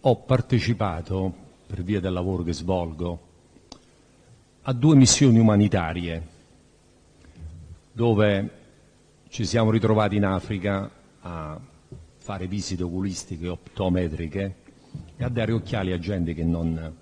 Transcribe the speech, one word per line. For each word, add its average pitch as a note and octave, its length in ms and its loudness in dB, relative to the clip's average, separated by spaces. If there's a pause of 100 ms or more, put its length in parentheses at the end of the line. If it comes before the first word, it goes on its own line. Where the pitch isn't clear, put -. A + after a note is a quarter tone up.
ho B2+ 160 4
partecipato, F#2+ 1160 -2 (340)
per G2 160 -8
via G2 180 -2
del F#2 120 -4
lavoro F2+ 300 -2
che E2+ 100 -2
svolgo, E2+ 680 -4 (1400)
a C3 140 -4
due D3+ 200 4
missioni C3 440 8
umanitarie, F2+ 840 2 (1700)
dove G#2+ 600 2 (800)
ci G#2+ 160 -6
siamo A2+ 240 2
ritrovati G#2+ 460 2
in G2 100 2
Africa G2 640 -4 (320)
a D#2+ 360 -12 (600)
fare F#2+ 280 -10
visite F#2 360 -6
oculistiche, F2+ 680 -6
optometriche F2+ 1040 -2 (600)
e - 80 -6
a B2 60 -4
dare A2+ 220 0
occhiali G2+ 400 -2
a F2 60 -2
gente E2+ 360 -4
che D#2+ 100 -4
non E2 580 -2